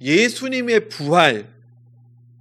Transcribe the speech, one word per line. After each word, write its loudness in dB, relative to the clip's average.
예수님의 0
부활 0